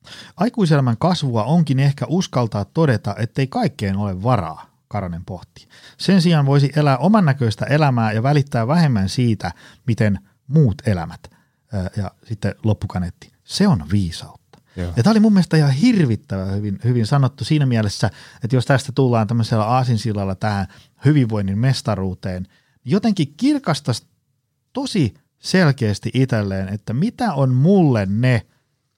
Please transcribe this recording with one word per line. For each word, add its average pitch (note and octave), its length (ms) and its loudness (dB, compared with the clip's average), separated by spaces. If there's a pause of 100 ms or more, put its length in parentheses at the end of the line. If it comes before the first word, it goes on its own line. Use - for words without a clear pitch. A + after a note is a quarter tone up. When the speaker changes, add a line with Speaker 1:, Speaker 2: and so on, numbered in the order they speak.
(380)
Speaker 1:
Aikuiselämän D3+ 600 2
kasvua C#3 460 0
onkin C#3+ 360 2
ehkä C#3 280 0
uskaltaa B2 580 -2
todeta, B2 540 -2
ettei C3 280 -4
kaikkeen C3 500 -4
ole G2 260 -4
varaa, F#2 420 -2 (220)
Karonen F2+ 380 -8
pohti. - 420 -16 (300)
Sen F#3 240 2
sijaan D#3 240 2
voisi C#3 300 4
elää C#3+ 220 2
oman F#3+ 280 4
näköistä A#2 400 0
elämää B2 460 2
ja A2 120 -2
välittää C3 440 0
vähemmän C3+ 420 2
siitä, A2+ 420 0 (360)
miten G#2 320 0 (280)
muut C3+ 380 2
elämät, F2 360 -4 (520)
ö, F#2+ 160 -4 (120)
ja F#2 100 -8 (140)
sitten G#2 380 -6
loppukaneetti. F#2+ 680 -4 (120)
Se - 240 -2
on G2+ 240 2
viisautta. F#2+ 480 -4 (360)
Speaker 2:
Joo. F2 200 -6
Speaker 1:
Ja A#2 80 2
tää G3+ 80 4
oli A3 80 4
mun A3 140 4
mielestä E3+ 240 2
ihan C#3+ 140 4
hirvittävän B2 840 0
hyvin, G2+ 280 -4
hyvin A#2+ 220 2
sanottu C3+ 400 0
siinä D3+ 200 2
mielessä, A2 440 0 (340)
että B2 120 -2
jos A#2+ 100 2
tästä C3 260 0
tullaan A#2+ 360 2
tämmöisellä A2+ 380 0
aasinsillalla A2 720 -2
tähän G2+ 320 -4 (380)
hyvinvoinnin A2 520 2
mestaruuteen, F#2+ 840 -4 (400)
niin B2 80 -8
jotenkin F#3+ 460 0
kirkastaisi B3+ 640 -2 (720)
tosi A3 400 -2 (260)
selkeästi C3+ 720 0
itselleen, G2+ 600 -2
että - 200 -8
mitä G3+ 400 -2
on C3+ 200 0
mulle C#3 520 4
ne A2+ 400 0 (520)